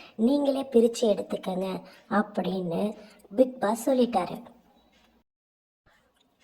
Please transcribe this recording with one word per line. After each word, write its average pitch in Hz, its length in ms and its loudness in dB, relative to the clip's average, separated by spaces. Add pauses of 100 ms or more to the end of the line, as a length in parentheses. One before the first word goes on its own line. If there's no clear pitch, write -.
(160)
நீங்களே 269 460 2
பிரிச்சு 233 400 2
எடுத்துக்கங்க 190 800 -2 (280)
அப்படின்னு 190 840 -2 (400)
பிக் 254 240 2
பாஸ் 226 300 -2
சொல்லிட்டாரு. 233 480 0 (2000)